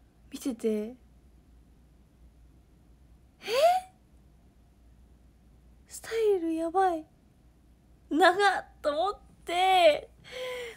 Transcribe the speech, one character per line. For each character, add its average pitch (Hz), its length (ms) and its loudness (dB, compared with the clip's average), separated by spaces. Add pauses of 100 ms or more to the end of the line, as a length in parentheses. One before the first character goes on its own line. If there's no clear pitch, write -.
(300)
見 269 80 -14
て 262 160 -6
て、 226 140 -4 (2750)
「え？ - 40 -16 (2500)
ス - 120 -20
タ - 100 -16 (260)
イ - 20 -2
ル 330 160 -4
や 330 160 -4
ば 370 240 2
い。 320 120 -10 (1040)
長 359 500 2
っ」 - 60 -16 (160)
と 294 80 -2
思 330 200 -2
っ 403 80 -10 (260)
て、 349 640 2 (680)